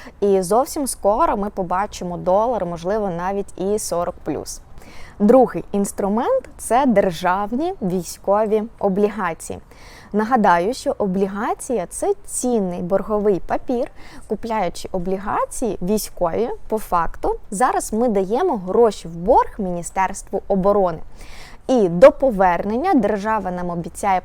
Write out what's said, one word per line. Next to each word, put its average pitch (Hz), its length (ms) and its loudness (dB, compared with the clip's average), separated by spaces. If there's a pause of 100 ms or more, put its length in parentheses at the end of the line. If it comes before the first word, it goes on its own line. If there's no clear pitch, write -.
(200)
І 196 220 4
зовсім 247 460 0
скоро 247 500 0
ми 202 120 -4
побачимо 185 680 -4
долар, 190 480 0
можливо, 180 440 -4
навіть 185 520 -6
і 202 180 0
сорок - 440 -4
плюс. 104 380 -6 (580)
Другий 214 520 6
інструмент — 214 840 -2
це 254 280 2
державні 202 960 2
військові 202 840 0 (160)
облігації. 202 800 -2 (540)
Нагадаю, 208 600 4
що - 240 -4
облігація — 202 920 -2
це 392 240 -2 (120)
цінний 190 560 -2
борговий 196 640 0
папір. 240 440 -2 (360)
Купляючи 214 640 -4
облігації 202 880 -2
військові, 190 680 0 (180)
по 220 100 -2
факту, 180 580 -2 (160)
зараз 339 420 0
ми 226 140 2
даємо 226 500 0
гроші 202 500 2
в 165 80 -12
борг 240 420 2
Міністерству 185 880 -4
оборони. 190 520 2 (680)
І 226 220 4
до 175 220 10
повернення 208 800 2
держава 208 580 0
нам 180 180 -4
обіцяє 175 560 -2